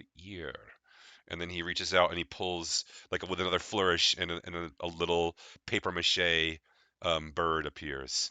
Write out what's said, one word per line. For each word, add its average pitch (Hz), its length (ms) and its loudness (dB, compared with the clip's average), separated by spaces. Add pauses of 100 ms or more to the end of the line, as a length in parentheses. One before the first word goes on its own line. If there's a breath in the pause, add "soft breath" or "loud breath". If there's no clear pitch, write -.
(180)
ear. 85 360 -10 (760 loud breath)
And 87 120 -6
then 85 100 -4
he 90 120 -4
reaches 87 320 -2
out 87 160 8
and 87 80 -6
he 85 60 -2
pulls, 87 600 -4 (260 loud breath)
like, 92 180 -4
with 90 120 0
another 90 180 2
flourish, 92 600 4
and 90 120 -2
a, 85 140 -4
and 87 100 -10
a, 85 160 -6 (100)
a 87 60 -4
little 85 500 2 (300 loud breath)
papier-mâché, 85 960 2 (420 soft breath)
um, 80 300 0
bird 80 340 0
appears. 69 640 -6